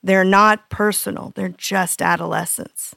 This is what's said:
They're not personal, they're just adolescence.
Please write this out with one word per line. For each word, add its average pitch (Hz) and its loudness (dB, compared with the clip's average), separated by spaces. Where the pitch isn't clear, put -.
They're 190 4
not 208 4
personal, - -4
they're 185 -6
just 180 -4
adolescence. 170 -4